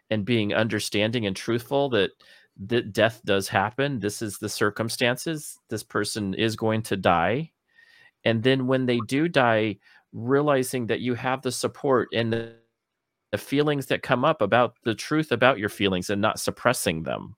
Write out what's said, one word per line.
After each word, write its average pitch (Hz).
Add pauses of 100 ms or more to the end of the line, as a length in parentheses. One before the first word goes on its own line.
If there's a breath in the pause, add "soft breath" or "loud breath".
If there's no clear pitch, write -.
and 107
being 107
understanding 107
and 95
truthful 139
that, 101 (460 soft breath)
that 110
death 113
does 98
happen. 117
This 101
is 104
the 107
circumstances. 120 (100)
This 110
person 104
is 110
going 110
to 104
die. 95 (760 soft breath)
And 113
then 131
when 131
they 120
do 135
die, 113 (360 soft breath)
realizing 131
that 101
you 120
have 131
the 127
support 123
and 113
the, 117 (760)
the 104
feelings 143
that -
come 127
up 160
about 113
the 110
truth 156
about 123
your 101
feelings 95
and 101
not 107
suppressing 87
them 55